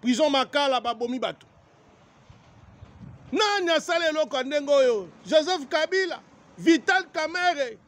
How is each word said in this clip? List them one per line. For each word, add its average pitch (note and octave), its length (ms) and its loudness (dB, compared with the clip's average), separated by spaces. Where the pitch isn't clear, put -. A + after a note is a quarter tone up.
Prison B3+ 300 2
Makala C4+ 500 0
babomi A#3+ 380 -4
bato. F#3+ 260 -8
Nani G4+ 400 0
asala E4 380 0
eloko D4+ 280 -2
ya C4 60 -2
ndenge C#4+ 300 -2
oyo? A#3+ 360 2
Joseph D#4 420 0
Kabila, D#4+ 520 -2
Vital E4 540 2
Kamerhe. D#4 680 -2